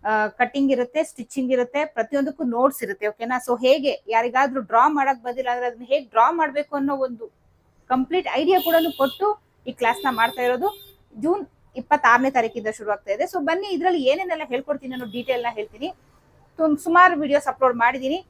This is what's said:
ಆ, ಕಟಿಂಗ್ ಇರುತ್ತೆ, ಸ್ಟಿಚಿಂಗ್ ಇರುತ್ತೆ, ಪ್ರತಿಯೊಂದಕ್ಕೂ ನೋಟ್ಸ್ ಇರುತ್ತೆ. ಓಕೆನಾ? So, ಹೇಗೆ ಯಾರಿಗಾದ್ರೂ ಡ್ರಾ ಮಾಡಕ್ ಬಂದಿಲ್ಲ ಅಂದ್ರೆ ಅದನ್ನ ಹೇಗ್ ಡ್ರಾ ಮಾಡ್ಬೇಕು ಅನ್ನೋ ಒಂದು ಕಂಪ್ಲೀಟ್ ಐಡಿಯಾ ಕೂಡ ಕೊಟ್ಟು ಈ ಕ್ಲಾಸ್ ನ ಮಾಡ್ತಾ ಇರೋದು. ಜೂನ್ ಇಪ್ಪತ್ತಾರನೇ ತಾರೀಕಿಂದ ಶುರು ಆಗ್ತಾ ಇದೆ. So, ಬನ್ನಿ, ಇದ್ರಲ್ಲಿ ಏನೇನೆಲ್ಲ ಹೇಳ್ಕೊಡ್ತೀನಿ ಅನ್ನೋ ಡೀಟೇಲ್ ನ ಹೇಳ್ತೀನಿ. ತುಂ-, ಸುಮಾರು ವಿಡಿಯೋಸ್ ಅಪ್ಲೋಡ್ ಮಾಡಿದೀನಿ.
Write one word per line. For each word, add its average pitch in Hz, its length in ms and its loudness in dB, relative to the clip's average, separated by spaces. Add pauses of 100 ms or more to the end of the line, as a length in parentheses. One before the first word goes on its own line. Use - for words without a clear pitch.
ಆ, 214 220 0
ಕಟಿಂಗ್ 269 440 0
ಇರುತ್ತೆ, 247 320 0
ಸ್ಟಿಚಿಂಗ್ 254 480 -6
ಇರುತ್ತೆ, 254 340 0
ಪ್ರತಿಯೊಂದಕ್ಕೂ 285 580 -4
ನೋಟ್ಸ್ 247 400 0
ಇರುತ್ತೆ. 202 240 -6
ಓಕೆನಾ? 233 420 -4
So, 240 120 0
ಹೇಗೆ 262 460 2
ಯಾರಿಗಾದ್ರೂ 240 540 0
ಡ್ರಾ 226 260 4
ಮಾಡಕ್ 277 340 0
ಬಂದಿಲ್ಲ 247 280 -6
ಅಂದ್ರೆ 247 180 -2
ಅದನ್ನ 240 180 -8
ಹೇಗ್ 269 240 -2
ಡ್ರಾ 233 220 4
ಮಾಡ್ಬೇಕು 294 440 -2
ಅನ್ನೋ 277 200 0
ಒಂದು 247 320 -6 (600)
ಕಂಪ್ಲೀಟ್ 262 460 0
ಐಡಿಯಾ 320 260 4
ಕೂಡ 330 160 0 (220)
ಕೊಟ್ಟು 381 460 -2 (240)
ಈ 254 40 -10
ಕ್ಲಾಸ್ 240 340 -2
ನ - 40 0
ಮಾಡ್ತಾ 247 320 -2
ಇರೋದು. 247 560 -4 (200)
ಜೂನ್ 320 280 -2 (300)
ಇಪ್ಪತ್ತಾರನೇ 254 560 2
ತಾರೀಕಿಂದ 226 360 -2 (100)
ಶುರು 208 140 -6
ಆಗ್ತಾ 202 220 -6
ಇದೆ. 240 100 -2
So, 359 160 -4
ಬನ್ನಿ, 330 280 -2
ಇದ್ರಲ್ಲಿ 349 360 0
ಏನೇನೆಲ್ಲ 320 420 0
ಹೇಳ್ಕೊಡ್ತೀನಿ 269 480 -6
ಅನ್ನೋ 247 180 -10
ಡೀಟೇಲ್ 247 320 -4
ನ 240 60 -2
ಹೇಳ್ತೀನಿ. 226 440 -10 (640)
ತುಂ-, 311 220 2
ಸುಮಾರು 349 400 4
ವಿಡಿಯೋಸ್ 285 280 0
ಅಪ್ಲೋಡ್ 247 300 2
ಮಾಡಿದೀನಿ. 262 520 0